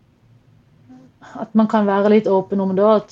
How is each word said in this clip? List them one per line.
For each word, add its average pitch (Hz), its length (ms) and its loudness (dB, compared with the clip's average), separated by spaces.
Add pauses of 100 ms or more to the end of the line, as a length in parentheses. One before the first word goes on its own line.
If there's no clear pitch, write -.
(1400)
at - 160 -8
man 214 160 0
kan 208 160 0
være 202 240 0
litt 208 160 2
åpen 190 320 -2
om 190 160 -4
det, 208 160 2
at 208 200 0